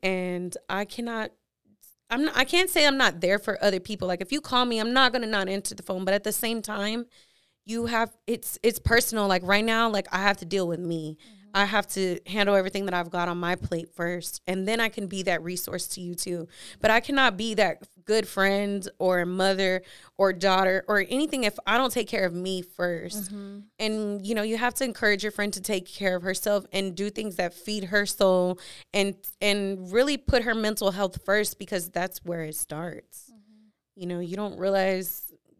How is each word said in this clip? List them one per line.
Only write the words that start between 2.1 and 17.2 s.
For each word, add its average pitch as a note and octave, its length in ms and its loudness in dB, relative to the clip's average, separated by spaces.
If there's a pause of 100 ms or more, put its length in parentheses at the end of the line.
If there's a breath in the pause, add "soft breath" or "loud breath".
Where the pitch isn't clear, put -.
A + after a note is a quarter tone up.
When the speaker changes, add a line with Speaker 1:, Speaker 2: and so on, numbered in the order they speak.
Speaker 1:
not, D4+ 100 -2
I B3+ 100 4
can't F4+ 240 4
say D4+ 180 4
I'm C#4 100 4
not G3 240 2
there C#4+ 160 4
for A#3 260 -4
other G3 160 4
people. F#3+ 280 -6
Like, F3+ 140 -2
if F#3 100 -10
you C#4+ 100 -2
call B3 240 2
me, A#3 140 0
I'm A3+ 140 0
not B3+ 200 6
gonna A#3+ 140 -2
not G3+ 200 0
answer G3 280 -4
the - 80 -16
phone. F#3 200 -4
But F#3+ 120 2
at G3+ 80 0
the A3 80 -2
same A3+ 320 -2
time, G#3+ 420 -4 (580 soft breath)
you A#3 220 -4
have, A3+ 260 0 (140)
it's, - 380 -4
it's A3+ 160 4
personal. A#3 480 4
Like, F3+ 180 4
right G3+ 180 4
now, A3+ 240 4
like, G#3 240 0
I F3+ 120 2
have G3+ 140 4
to F#3+ 80 -12
deal F3+ 220 0
with E3+ 120 -2
me. E3 420 -6
Speaker 2:
Mm-hmm. - 80 -20 (260 loud breath)
Speaker 1:
I G3 100 4
have G3+ 240 2
to F#3 360 -2
handle G3+ 300 4
everything G3 300 2
that F3+ 100 0
I've E3+ 160 -2
got F3 180 0
on F3 80 -2
my F3 180 0
plate E3+ 380 -4
first, F3 540 -6
and F#3+ 200 -2
then A3+ 120 0
I A3+ 100 0
can G#3 160 -6
be F#3+ 180 -6
that F3 200 0
resource F3+ 460 -6
to - 120 -10
you F3 140 -8
too. E3+ 320 -6 (340 loud breath)
But G#3+ 80 4
I A3+ 100 6
cannot C4 380 2